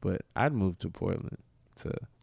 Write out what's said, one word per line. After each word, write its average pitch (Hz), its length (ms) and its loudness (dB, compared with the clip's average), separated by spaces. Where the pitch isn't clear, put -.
But 95 220 0
I'd 143 180 4
move 95 280 4
to 87 100 -4
Portland - 480 -4
to - 100 -4